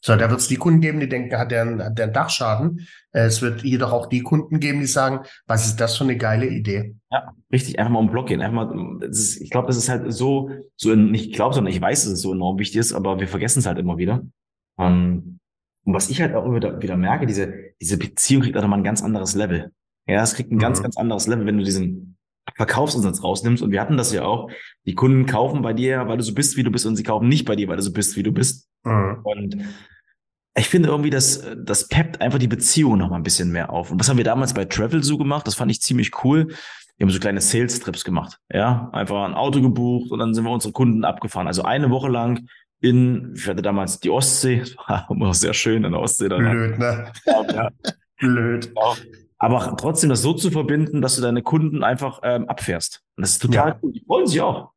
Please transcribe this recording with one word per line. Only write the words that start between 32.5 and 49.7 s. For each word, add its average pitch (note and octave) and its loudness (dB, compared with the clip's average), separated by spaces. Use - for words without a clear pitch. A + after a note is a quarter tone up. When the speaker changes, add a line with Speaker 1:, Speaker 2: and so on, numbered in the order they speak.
Speaker 2:
noch F2 2
mal F2 -2
ein E2+ -4
bisschen F2 0
mehr E2+ -2
auf. F2 -4
Und F2+ 0
was A2+ 4
haben C3 4
wir A#2 4
damals B2+ 0
bei G2 -2
Travel C3 0
Zoo C#3+ 0
gemacht? C#3+ -2
Das G#2 -2
fand B2+ 0
ich A2+ -2
ziemlich - 0
cool. D#3+ 4
Wir - 2
haben F#2+ 6
so F#2 0
kleine G2 -2
Sales-Trips A#2+ 0
gemacht. - -4
Ja, A#2+ 0
einfach G2+ -4
ein F#2+ -4
Auto C3+ 0
gebucht B2 0
und A2+ -6
dann A2+ -2
sind A2+ 0
wir A#2 -2
unsere A2+ -4
Kunden A#2 2
abgefahren. G#2 -4
Also F2+ -4
eine C3+ 2
Woche C3 0
lang A#2+ -2
in, B2 2
ich - -10
hatte F#2+ -4
damals G2 -2
die F2+ -2
Ostsee, B2+ 2
<laughs> - -
das - -10
war G2 -2
immer F#2+ 0
sehr F2 0
schön A2 2
in F#2+ 0
der E2 -2
Ostsee. - 0
Dann F#2 0
Speaker 1:
Blöd, A2+ 0
ne? A#2+ -2
Speaker 2:
Ja, - 2
ja. - -2
Speaker 1:
<laughs> - -20
Blöd. A#2+ 0
Speaker 2:
Genau. A2+ 0
Aber A2+ 0